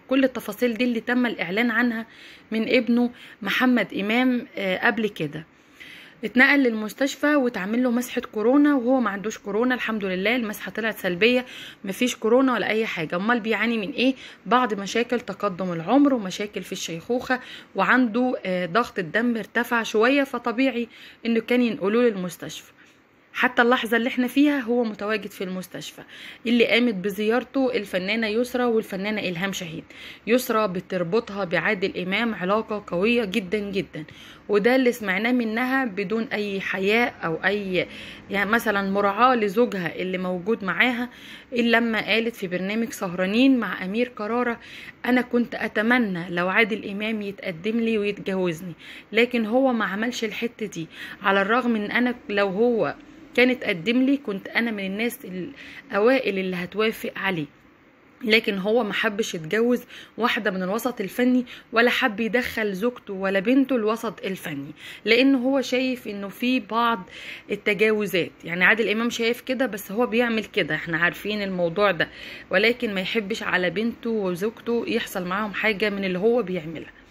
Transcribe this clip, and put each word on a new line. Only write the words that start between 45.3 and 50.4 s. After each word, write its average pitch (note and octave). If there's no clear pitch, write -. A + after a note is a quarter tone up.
أتمنى G#3+
لو F3
عادل G#3
إمام G#3+
يتقدم G3
لي A3+
ويتجوزني، F#3+
لكن A#3
هو B3+
ما A3
عملش A3
الحتة A3